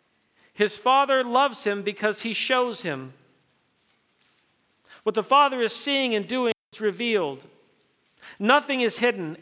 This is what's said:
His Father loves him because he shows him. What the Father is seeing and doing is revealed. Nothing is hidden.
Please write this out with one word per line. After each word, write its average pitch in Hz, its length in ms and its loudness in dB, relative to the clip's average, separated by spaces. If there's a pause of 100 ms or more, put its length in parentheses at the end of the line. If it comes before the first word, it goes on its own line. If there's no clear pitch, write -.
(520)
His 208 240 0
Father 262 460 2
loves 247 400 0
him 202 200 -2
because 202 400 -4
he 226 100 -4
shows 247 500 -2
him. 135 320 -8 (1900)
What 214 100 -2
the 220 80 0
Father 269 380 4
is 226 120 0
seeing 269 440 -2
and 202 100 -2
doing 240 260 0 (200)
is - 80 -16
revealed. 190 640 -2 (960)
Nothing 269 400 2
is 240 180 0
hidden. 196 440 -2